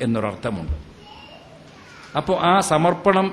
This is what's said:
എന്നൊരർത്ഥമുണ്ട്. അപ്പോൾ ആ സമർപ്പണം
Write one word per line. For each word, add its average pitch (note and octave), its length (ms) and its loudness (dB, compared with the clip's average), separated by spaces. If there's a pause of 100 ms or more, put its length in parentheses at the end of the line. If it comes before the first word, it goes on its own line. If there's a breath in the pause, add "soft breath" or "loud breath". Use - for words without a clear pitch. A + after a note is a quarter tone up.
എന്നൊരർത്ഥമുണ്ട്. G#2 760 -4 (1400)
അപ്പോൾ F3+ 220 0
ആ F3 200 4
സമർപ്പണം F3 720 2